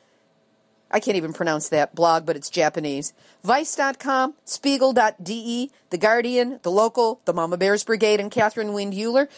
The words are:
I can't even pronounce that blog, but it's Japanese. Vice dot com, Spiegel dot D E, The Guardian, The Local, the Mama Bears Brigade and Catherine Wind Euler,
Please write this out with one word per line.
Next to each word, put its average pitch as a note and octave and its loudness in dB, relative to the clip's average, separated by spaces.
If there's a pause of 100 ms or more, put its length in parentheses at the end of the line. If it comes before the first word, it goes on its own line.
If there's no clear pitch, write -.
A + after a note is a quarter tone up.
(880)
I A3 -2
can't G#3 -2
even D#3+ -4
pronounce D#3 -2
that D3+ 0
blog, E3 2
but D3 -2
it's C#3 -10
Japanese. D3+ -2 (300)
Vice C4 0
dot C#4 -2
com, C4 -2 (100)
Spiegel C4+ 0
dot G#3+ 2
D A3 -8
E, A#3+ -4 (200)
The F3+ -4
Guardian, A#3+ 0
The F3 -2
Local, A3+ 2
the F3 0
Mama E3+ -2
Bears G3 2
Brigade G#3+ 2
and G#3 -8
Catherine G#3+ 0
Wind G3+ -6
Euler, A#3 0